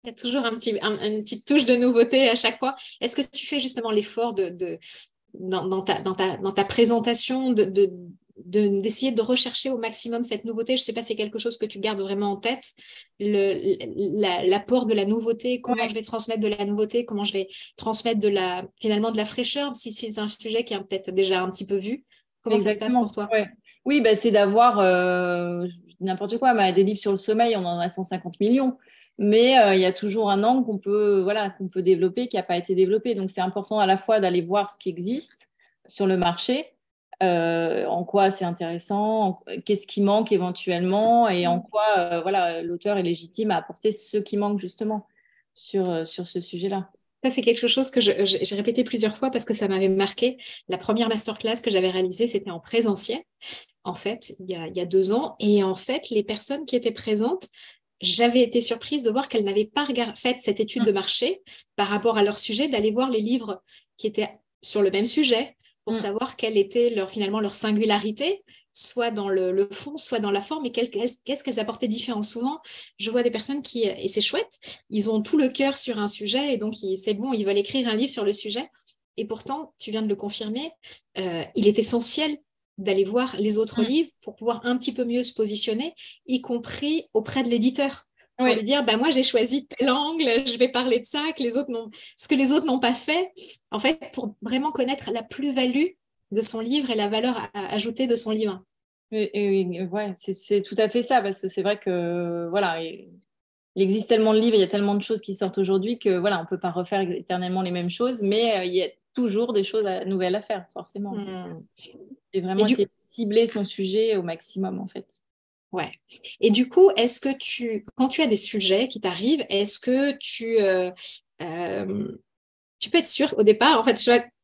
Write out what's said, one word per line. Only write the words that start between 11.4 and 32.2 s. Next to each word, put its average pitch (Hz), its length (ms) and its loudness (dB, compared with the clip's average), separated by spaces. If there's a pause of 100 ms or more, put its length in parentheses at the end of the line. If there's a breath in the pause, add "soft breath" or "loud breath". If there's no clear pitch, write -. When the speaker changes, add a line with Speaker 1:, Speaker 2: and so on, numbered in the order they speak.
Speaker 1:
que 214 80 -4
tu 202 140 -12
gardes 208 200 -2
vraiment 202 300 -2
en 196 60 -4
tête, 233 380 -6 (440 loud breath)
le, 196 580 0 (440)
la, 180 240 0
l'apport 202 420 2
de 220 80 2
la 196 100 2
nouveauté, 233 560 -2
comment 240 220 -2
Speaker 2:
Ouais. 247 60 -2
Speaker 1:
je 220 60 -6
vais 220 80 -6
transmettre 220 380 -4
de 214 80 0
la 202 160 -2
nouveauté, 214 400 0
comment 208 200 -6
je 202 80 -2
vais 190 160 -4 (280 loud breath)
transmettre 220 440 0
de 208 80 2
la, 185 360 0 (160)
finalement 214 300 0
de 214 60 -4
la 208 80 0
fraîcheur, 254 500 -2
si 226 160 -8
c'est 214 280 -6
un 208 100 -4
sujet 226 360 -4
qui 220 100 -6
est 196 40 -4
peut-être 190 320 -8
déjà 185 320 2
un 185 80 -4
petit 190 160 -8
peu 202 100 -2
vu. 208 280 -6 (380 soft breath)
Comment 220 160 2
ça 202 140 2
se 208 60 0
passe 247 160 0
Speaker 2:
Exactement. 247 80 4
Speaker 1:
pour 208 100 -2
toi ? 208 200 -6
Speaker 2:
Ouais. 214 140 2 (380 soft breath)
Oui, 285 160 4
bah, 220 140 6
c'est 233 160 4
d'avoir, 208 480 6
euh, 180 880 2 (340)
n'importe 196 380 -4
quoi, 247 160 4
mais 190 180 4
des 190 120 6
livres 202 140 0
sur 208 120 -2
le 196 60 2
sommeil, 220 400 2
on 185 80 -2
en 175 160 -4
a 175 80 -2
cent 190 160 -6
cinquante 180 340 -8
millions. 254 380 2 (440 soft breath)
Mais, 226 380 6
euh, 202 160 8
il 190 60 6
y 185 40 4
a 185 80 4
toujours 202 380 -2
un 196 140 2
angle 247 200 4
qu'on 214 140 -4
peut, 202 440 2
voilà, 202 280 0
qu'on 190 180 -10
peut 185 140 -4
développer, 185 460 2